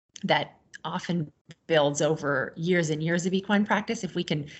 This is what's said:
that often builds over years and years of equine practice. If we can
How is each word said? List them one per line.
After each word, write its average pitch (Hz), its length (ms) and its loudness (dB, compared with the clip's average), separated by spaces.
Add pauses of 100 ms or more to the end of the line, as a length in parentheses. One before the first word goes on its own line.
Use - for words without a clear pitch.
(240)
that 151 300 0 (320)
often 170 440 -4 (380)
builds 147 340 4
over 143 540 0
years 170 360 2
and 156 120 -2
years 170 220 0
of 185 80 0
equine 202 320 2
practice. 208 380 -2
If 175 120 -8
we 175 80 0
can 151 220 -2 (140)